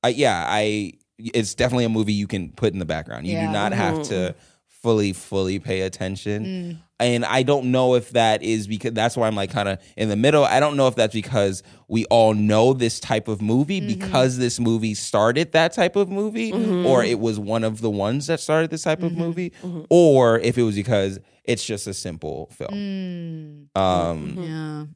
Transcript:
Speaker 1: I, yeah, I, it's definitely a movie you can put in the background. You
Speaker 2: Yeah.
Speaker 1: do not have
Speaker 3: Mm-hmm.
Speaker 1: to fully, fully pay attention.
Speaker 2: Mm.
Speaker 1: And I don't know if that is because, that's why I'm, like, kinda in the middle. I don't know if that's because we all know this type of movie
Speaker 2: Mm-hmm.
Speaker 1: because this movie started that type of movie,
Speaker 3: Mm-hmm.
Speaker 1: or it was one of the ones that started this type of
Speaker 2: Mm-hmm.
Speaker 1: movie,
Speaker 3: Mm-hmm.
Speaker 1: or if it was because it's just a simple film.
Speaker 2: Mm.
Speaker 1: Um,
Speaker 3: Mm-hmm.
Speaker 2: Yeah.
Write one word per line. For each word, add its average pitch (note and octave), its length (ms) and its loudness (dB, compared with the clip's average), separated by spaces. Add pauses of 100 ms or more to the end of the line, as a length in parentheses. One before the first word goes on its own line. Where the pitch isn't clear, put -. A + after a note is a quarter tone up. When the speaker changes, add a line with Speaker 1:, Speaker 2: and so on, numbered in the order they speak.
Speaker 1:
I, A#2+ 60 2
yeah, A2+ 380 0
I, G#2+ 460 -2 (240)
it's A2+ 380 -4
definitely B2 300 0
a A2+ 40 0
movie A2 240 0
you G#2 140 -2
can F2+ 240 -6
put G#2 220 0
in F#2+ 60 -6
the F2 60 -4
background. D#2 420 -8
You - 60 -4
Speaker 2:
Yeah. - 140 -2
Speaker 1:
do - 60 -4
not G2+ 200 -2
have G#2 220 0
Speaker 3:
Mm-hmm. D3+ 180 -6
Speaker 1:
to F2+ 220 -4 (320)
fully, G#2+ 460 0
fully F#2+ 460 -4
pay F#2+ 220 -4
attention. F#2+ 640 -6
Speaker 2:
Mm. D#3+ 320 -8 (220)
Speaker 1:
And A#2+ 260 2
I C3 180 0
don't C3 280 2
know B2+ 240 4
if A#2+ 160 -2
that A2+ 320 4
is A2 240 -2
because, A2+ 260 -6
that's A2+ 220 0
why A#2 120 2
I'm, G#2+ 80 0
like, G2 160 -4
kinda G2 280 -2 (160)
in A2 140 -2
the G2+ 60 0
middle. C#3+ 280 4
I B2 160 4
don't D3 160 2
know C3+ 120 4
if A#2+ 80 0
that's A2 180 2
because G2+ 480 0 (260)
we A2+ 180 0
all A2 280 6
know G#2+ 400 4
this A#2+ 260 0
type - 280 -2
of G#2+ 140 -4
movie C#3 380 0
Speaker 2:
Mm-hmm. - 200 -4
Speaker 1:
because C3 380 0
this B2 220 -2
movie A#2 360 0
started A#2 580 0
that E3 200 2
type F3 220 0
of G3+ 140 2
movie, G#3+ 420 -4
Speaker 3:
Mm-hmm. F#3+ 340 0
Speaker 1:
or B2+ 180 6
it A2+ 160 0
was G#2+ 200 -2
one A2 240 -2
of A2 180 -2
the A2+ 100 0
ones A2 360 -2
that D#3+ 120 -2
started D#3+ 320 0
this D#3+ 120 -8
type E3+ 200 -2
of E3+ 80 -2
Speaker 2:
Mm-hmm. E3+ 100 -6
Speaker 1:
movie, E3+ 280 -4 (140)
Speaker 3:
Mm-hmm. E3+ 260 -10
Speaker 1:
or C3+ 500 8
if A#2+ 180 0
it B2 60 2
was G#2+ 120 0
because G2 440 0 (240)
it's A#2 200 -2
just G#2 240 -6
a G2 60 -8
simple D#2 580 -10
film. - 200 -12
Speaker 2:
Mm. E3+ 1080 -10
Speaker 1:
Um, E2+ 500 0
Speaker 3:
Mm-hmm. F3+ 140 -10
Speaker 2:
Yeah. D#3 420 -8 (100)